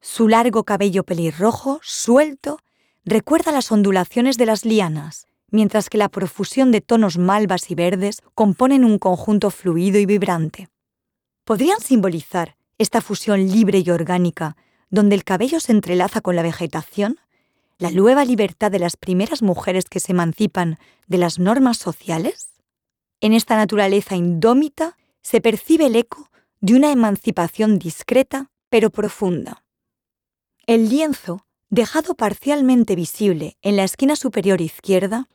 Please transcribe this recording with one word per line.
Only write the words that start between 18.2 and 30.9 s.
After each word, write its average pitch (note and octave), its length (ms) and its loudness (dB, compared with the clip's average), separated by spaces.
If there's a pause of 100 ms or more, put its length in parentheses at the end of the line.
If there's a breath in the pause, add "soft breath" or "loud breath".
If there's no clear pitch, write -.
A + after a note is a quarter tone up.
libertad G#3+ 460 -2
de F#3+ 80 -2
las F3 180 -4
primeras G3 460 -4
mujeres F#3 480 -2
que F#3 100 -6
se - 120 -6
emancipan E3+ 680 -2 (300 soft breath)
de F#3 100 -2
las F3 200 -2
normas A#3 380 0
sociales? E3+ 760 -8 (680)
En G#3+ 140 2
esta A3+ 200 0
naturaleza G3+ 640 0
indómita A#3 800 0 (240)
se - 220 -2
percibe D4+ 440 2
el A3+ 100 2
eco A#3+ 340 -4 (300)
de G3+ 140 4
una C#4+ 160 6
emancipación G#3+ 880 0
discreta B3+ 720 -2 (180)
pero A3+ 220 2
profunda. - 720 -6 (1000)
El A3+ 220 2
lienzo, C4 580 -4 (240)